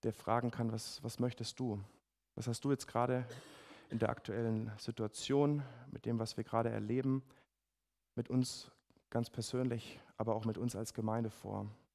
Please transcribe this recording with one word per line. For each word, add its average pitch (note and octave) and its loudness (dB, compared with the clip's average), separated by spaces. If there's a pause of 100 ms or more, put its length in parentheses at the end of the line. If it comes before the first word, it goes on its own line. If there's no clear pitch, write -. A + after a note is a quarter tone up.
der A2+ 2
fragen A#2+ 2
kann, A2+ 0
"Was, - -6
was A#2 -4
möchtest B2 -2
du? G#2 -2 (500)
Was A#2 -4
hast A#2 -2
du C#3 4
jetzt C3+ 2
gerade B2 2 (640)
in A#2 -2
der A2 4
aktuellen A2+ 0
Situation, C#3+ 2 (280)
mit - -8
dem, A#2 2
was A2+ -2
wir A2+ -2
gerade A2+ 2
erleben, B2+ 0 (920)
mit A#2+ -2
uns - 0 (400)
ganz A#2 2
persönlich, A#2+ -2 (160)
aber A2 2
auch A2 0
mit A2 0
uns A#2 -2
als G#2+ -6
Gemeinde A2+ 0
vor?" G2+ -6 (280)